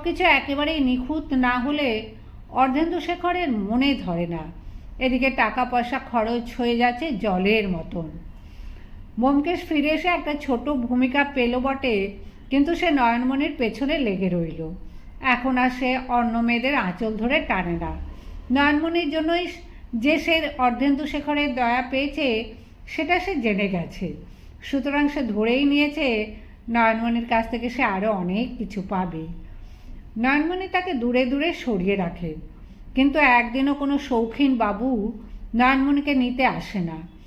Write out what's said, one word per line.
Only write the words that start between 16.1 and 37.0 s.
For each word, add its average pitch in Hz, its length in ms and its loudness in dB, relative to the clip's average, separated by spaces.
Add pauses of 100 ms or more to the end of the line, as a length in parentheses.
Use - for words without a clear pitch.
মেয়েদের 233 360 2
আঁচল 220 420 -2
ধরে 247 240 2
টানে 180 400 -2
না। 160 160 -6 (560)
নয়নমণির 302 580 2
জন্যই 330 360 0 (480)
যে 277 240 2
সে 320 300 2 (100)
অর্ধেন্দু 262 480 2
শেখরের 294 480 0
দয়া 247 360 2
পেয়েছে, 269 540 0 (420)
সেটা 349 340 0
সে 381 160 -2
জেনে 208 320 2
গেছে। 175 440 -4 (500)
সুতরাং 285 460 0
সে 285 140 -2
ধরেই 226 420 2
নিয়েছে 285 680 2 (360)
নয়নমণির 233 560 2
কাছ 226 240 2
থেকে 240 200 -2
সে 269 120 -2
আরও 208 300 2
অনেক 208 460 -2
কিছু 196 300 -6
পাবে। 170 380 -2 (920)
নয়নমণি 311 500 2
তাকে 370 260 0
দূরে 247 300 2
দূরে 277 280 0
সরিয়ে 196 440 0
রাখে, 175 380 -4 (600)
কিন্তু 277 240 4
একদিনও 262 560 4
কোনো 277 240 0
শৌখিন 247 580 2
বাবু 220 560 0 (440)
নয়নমণিকে 277 580 4
নিতে 254 320 2
আসে 180 340 -2
না। 160 160 -4 (300)